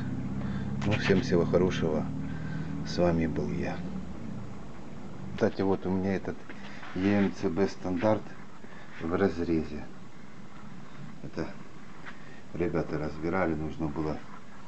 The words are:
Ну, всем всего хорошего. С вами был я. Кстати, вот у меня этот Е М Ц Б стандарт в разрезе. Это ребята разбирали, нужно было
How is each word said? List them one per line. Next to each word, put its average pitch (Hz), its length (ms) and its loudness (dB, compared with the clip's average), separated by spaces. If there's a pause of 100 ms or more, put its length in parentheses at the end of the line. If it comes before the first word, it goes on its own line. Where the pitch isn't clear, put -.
(840)
Ну, 101 80 4
всем 98 280 6
всего 87 240 6
хорошего. 82 580 4 (840)
С - 100 -2
вами 85 300 6
был 76 240 0
я. - 240 -2 (1600)
Кстати, - 280 4
вот 95 240 4
у 90 40 2
меня 95 260 4
этот 87 200 -2 (600)
Е 98 220 6
М 95 160 6
Ц 98 160 0
Б 92 180 4
стандарт 92 540 2 (800)
в 82 120 0
разрезе. 80 680 2 (1400)
Это 78 240 -4 (1040)
ребята 82 440 0
разбирали, 80 580 2
нужно 78 320 -2
было 76 300 -2 (500)